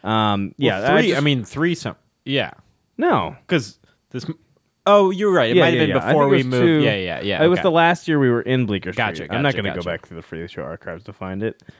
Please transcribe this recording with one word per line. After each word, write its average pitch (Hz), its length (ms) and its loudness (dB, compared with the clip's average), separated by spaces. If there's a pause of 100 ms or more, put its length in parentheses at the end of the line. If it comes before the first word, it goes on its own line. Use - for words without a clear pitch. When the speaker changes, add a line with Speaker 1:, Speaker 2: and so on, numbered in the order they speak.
Speaker 1:
Um, 104 560 -2
Speaker 2:
Well, 135 80 0
Speaker 1:
yeah, 98 160 -2
I 139 180 2
Speaker 2:
three, 233 80 2
Speaker 1:
just - 80 0
Speaker 2:
I 143 60 0
mean, 139 200 0
three 165 320 -2
sum-, - 200 -10 (300)
yeah. 131 260 -4 (460)
Speaker 1:
No. 165 380 0 (120)
Speaker 2:
'Cause 120 320 -2 (320)
this 127 140 -10
m-, 165 120 -8 (480)
oh, 202 240 6
you're 196 220 0
right. 135 180 2
It 120 60 2
Speaker 1:
Yeah, 175 80 6
Speaker 2:
might - 40 4
have 170 80 2
Speaker 1:
yeah, - 60 0
Speaker 2:
been - 80 2
Speaker 1:
yeah. - 140 0
I 90 60 -4
Speaker 2:
before 151 160 4
Speaker 1:
think - 20 2
it 139 40 4
Speaker 2:
we 135 60 4
Speaker 1:
was 135 80 2
Speaker 2:
moved. 127 200 0
Speaker 1:
two, 160 200 4
Speaker 2:
Yeah, 107 100 2
yeah, 87 260 -6
yeah. 101 220 0
Speaker 1:
it 160 40 6
was 180 120 4
Speaker 2:
Okay. - 40 -6
Speaker 1:
the 185 80 2
last 170 360 2
year 156 120 2
we 135 100 4
were 120 120 2
in 127 260 0
Bleecker 95 260 -4
Street. - 40 -6
Speaker 2:
Gotcha, 90 260 -4 (100)
Speaker 1:
I'm 120 80 -2
not 143 120 0
Speaker 2:
gotcha, - 100 -4
Speaker 1:
gonna 98 60 -2
Speaker 2:
gotcha. 73 160 -6
Speaker 1:
go 87 60 -4
back 82 160 -8
through 85 100 -16
the 80 60 -14
Free 82 240 -12
Show 85 160 -12
archives 85 420 -12
to 101 80 -18
find 95 280 -8
it. 110 200 -6 (180)